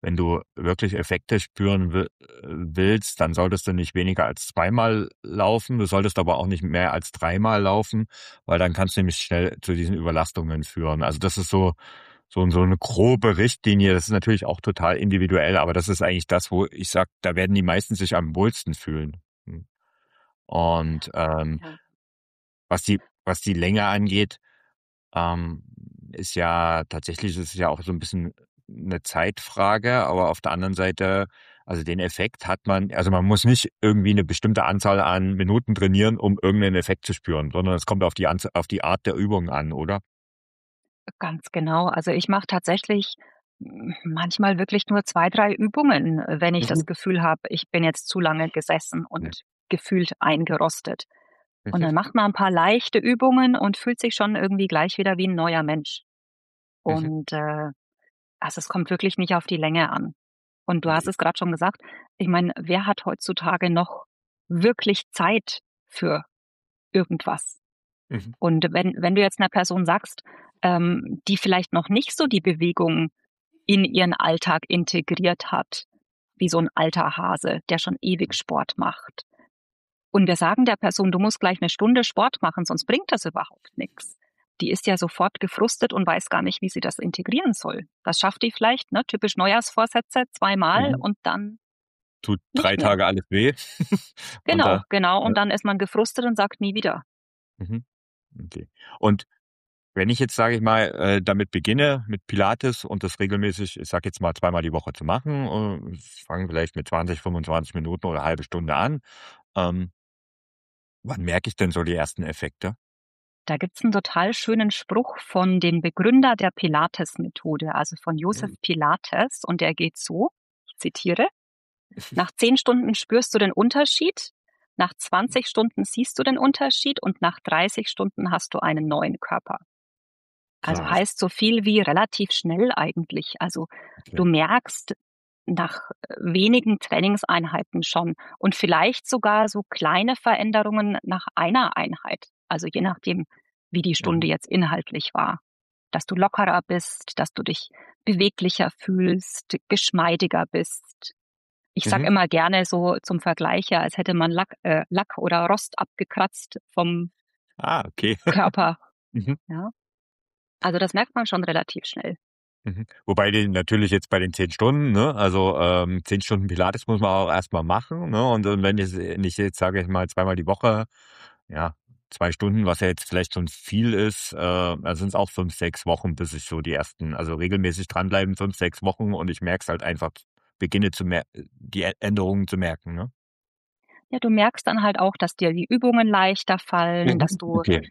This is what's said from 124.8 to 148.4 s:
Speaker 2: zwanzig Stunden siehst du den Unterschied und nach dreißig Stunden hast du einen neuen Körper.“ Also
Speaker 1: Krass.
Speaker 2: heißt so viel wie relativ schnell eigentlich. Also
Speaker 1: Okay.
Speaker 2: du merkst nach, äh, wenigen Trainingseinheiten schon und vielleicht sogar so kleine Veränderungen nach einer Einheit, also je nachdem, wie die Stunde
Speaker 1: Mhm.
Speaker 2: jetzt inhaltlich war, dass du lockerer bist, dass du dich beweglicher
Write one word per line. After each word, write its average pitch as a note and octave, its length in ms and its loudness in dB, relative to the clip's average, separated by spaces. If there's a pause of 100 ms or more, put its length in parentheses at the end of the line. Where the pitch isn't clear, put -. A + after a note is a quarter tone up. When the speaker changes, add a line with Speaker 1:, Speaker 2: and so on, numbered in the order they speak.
Speaker 2:
zwanzig A#3+ 500 0
Stunden A3 380 0
siehst - 340 -4
du C4 40 2
den C4 160 2
Unterschied C#4 640 2
und - 180 -2
nach E3+ 240 0
dreißig F#3+ 440 0
Stunden G3 420 -4
hast - 240 -4
du - 60 -2
einen D#3 280 0
neuen D3+ 320 -2
Körper.“ - 380 -6 (1040)
Also D#3+ 200 -2
Speaker 1:
Krass. D#3 60 -6
Speaker 2:
heißt F3 300 0
so F#3 100 2
viel A3 380 2
wie G#3+ 140 4
relativ G3 520 0
schnell F#3 420 0
eigentlich. - 640 -4
Also E3+ 280 -6 (320)
Speaker 1:
Okay. - 180 -16
Speaker 2:
du F3+ 80 4
merkst E3 680 2 (520)
nach, - 440 -4 (180)
äh, - 120 -14
wenigen G#3 580 4
Trainingseinheiten E3+ 1040 0
schon E3+ 320 -2 (240)
und G3 160 2
vielleicht F3 520 2
sogar G#3+ 420 2
so G#3 200 -6
kleine F#3 480 0
Veränderungen G#3+ 880 0
nach F#3 320 -4
einer A3 420 2
Einheit, - 520 -6 (200)
also D#3+ 180 -4
je - 140 -4
nachdem, F3+ 460 -2 (440)
wie E3+ 120 -2
die E3+ 120 0
Stunde E3 320 0
Speaker 1:
Mhm. D#3 40 2
Speaker 2:
jetzt D#3+ 180 -4
inhaltlich D#3+ 640 -2
war, - 280 -2 (500)
dass D#3 160 -4
du - 80 -4
lockerer F#3 520 2
bist, - 500 -6
dass - 180 -4
du - 80 -8
dich - 260 -6 (380)
beweglicher F#3 720 0